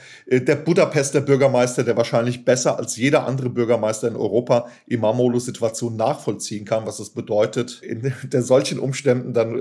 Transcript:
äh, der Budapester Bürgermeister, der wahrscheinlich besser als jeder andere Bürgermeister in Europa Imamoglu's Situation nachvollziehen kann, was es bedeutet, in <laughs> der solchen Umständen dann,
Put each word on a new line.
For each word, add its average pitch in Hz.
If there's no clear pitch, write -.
äh, 127
der 143
Budapester 147
Bürgermeister, 127
der 113
wahrscheinlich 120
besser 127
als -
jeder 135
andere 127
Bürgermeister 110
in 110
Europa 117
Imamoglu's 120
Situation 113
nachvollziehen 110
kann, 110
was 110
es 104
bedeutet, 117
in 123
<laughs> 131
der 127
solchen 131
Umständen 127
dann, 117